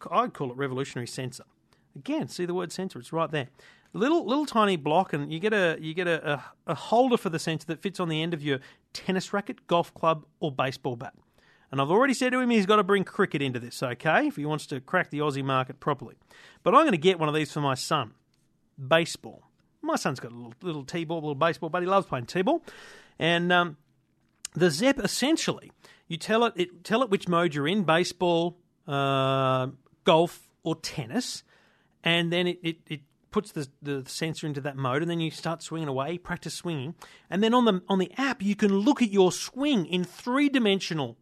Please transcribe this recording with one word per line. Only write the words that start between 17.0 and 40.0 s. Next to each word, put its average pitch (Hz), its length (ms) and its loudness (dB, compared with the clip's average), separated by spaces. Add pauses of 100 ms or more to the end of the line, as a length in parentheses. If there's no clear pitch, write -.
one 156 100 2
of 147 60 0
these 156 160 -2
for 151 100 -4
my 139 140 2
son. 131 380 -4 (720)
Baseball. 165 560 0 (380)
My 311 140 0
son's 156 240 -4
got 117 120 -12
a 120 40 -18
little, 120 260 -16
little 156 220 -8
T-ball, 170 340 -6
little 151 180 -6
baseball, 160 340 0
but 180 120 -2
he 175 60 -2
loves 190 180 4
playing 123 200 -6
T-ball. 220 380 0 (560)
And, 170 320 2
um, 175 260 2 (760)
the 175 160 4
Zep, 247 300 2
essentially, 220 720 -2 (360)
you 165 100 -6
tell 220 280 2
it, 220 100 -2
it, 175 280 -4
tell 233 200 2
it 226 60 0
which 190 180 0
mode 170 280 2
you're 143 120 0
in, 202 160 2
baseball, 170 760 2 (300)
uh, 135 800 0 (360)
golf, 170 460 4 (140)
or - 120 -2
tennis, - 680 -8 (600)
and 170 280 2
then 180 160 2
it, 175 140 -4
it, 165 160 -6 (100)
it 151 140 -8 (300)
puts 208 220 -2
the, 143 140 -6 (140)
the 143 240 -4
sensor 160 400 -6
into 143 160 -6
that 135 140 -8
mode, 135 260 0
and 170 80 -2
then 170 100 -2
you 160 120 -2
start - 320 -8
swinging 160 240 -6
away, 139 300 -4
practice 175 360 -10
swinging. 160 400 -6 (360)
And 180 120 0
then 220 120 4
on 247 120 6
the, 190 220 4
on 196 100 2
the 185 200 0
app, 254 260 -2
you 202 120 2
can 202 240 2
look 240 220 2
at 233 80 4
your 196 220 6
swing 262 540 -2
in 180 180 -2